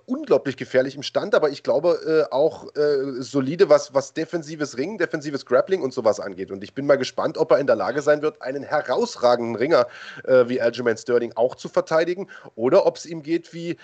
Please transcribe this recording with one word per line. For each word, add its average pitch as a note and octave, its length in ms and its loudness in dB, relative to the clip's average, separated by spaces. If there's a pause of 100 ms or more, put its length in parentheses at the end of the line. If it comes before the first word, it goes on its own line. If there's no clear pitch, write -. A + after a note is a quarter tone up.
unglaublich G3+ 500 0
gefährlich C3 400 0
im C#3 80 -12
Stand, F3 320 -2
aber D#3 140 4
ich C#3 120 -8
glaube, D3+ 380 2 (300)
äh, - 40 -6
auch, D3 440 -2
äh, C#3 440 0
solide, C#3 460 0
was, D3+ 260 2
was C3+ 200 -2
defensives D#3 640 -6
Ringen, F3+ 200 -6
defensives D3+ 480 -6
Grappling E3+ 360 2
und C3 120 -4
sowas A2 280 0
angeht. F#2+ 300 -10
Und G2 120 -10
ich - 100 -18
bin C#3 120 -8
mal C#3+ 120 6
gespannt, B2+ 400 -4
ob D#3 140 0
er D3+ 80 6
in C#3 80 0
der - 80 6
Lage A2 260 -2
sein D3 200 2
wird, D3+ 200 -4
einen C3+ 220 -6
herausragenden A#2+ 960 0
Ringer, C3 300 2 (360)
äh, B2+ 240 4
wie B2 140 -2
Aljamain A#2+ 340 0
Sterling A#2 400 -2
auch A#2 180 0
zu - 140 -14
verteidigen F3 600 -2 (260)
oder C#3 300 4
ob's E3+ 200 0
ihm D#3+ 180 -12
geht E3 300 -6
wie, E3+ 300 -8